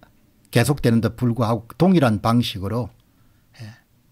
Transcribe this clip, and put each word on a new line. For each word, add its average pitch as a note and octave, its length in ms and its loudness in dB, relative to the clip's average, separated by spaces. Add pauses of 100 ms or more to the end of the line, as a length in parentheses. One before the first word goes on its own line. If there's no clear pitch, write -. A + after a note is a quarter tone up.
(500)
계속되는 A#2 500 2
데 A2 100 0
불구하고 A#2 580 -2 (100)
동일한 D3 420 2
방식으로, A2+ 680 -2 (720)
예, G#2+ 120 -20 (380)